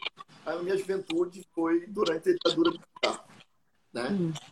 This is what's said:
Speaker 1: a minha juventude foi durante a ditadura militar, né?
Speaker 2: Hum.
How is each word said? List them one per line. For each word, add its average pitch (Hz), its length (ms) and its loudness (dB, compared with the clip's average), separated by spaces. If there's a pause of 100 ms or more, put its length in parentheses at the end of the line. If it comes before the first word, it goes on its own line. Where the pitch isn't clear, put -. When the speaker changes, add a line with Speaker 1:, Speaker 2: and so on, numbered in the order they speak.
(460)
Speaker 1:
a 160 100 -2
minha 180 220 0
juventude 185 760 -2
foi 170 340 2
durante 170 420 0
a 175 40 8
ditadura 165 380 2
militar, - 540 -4 (680)
né? 240 160 -2
Speaker 2:
Hum. 175 240 0 (180)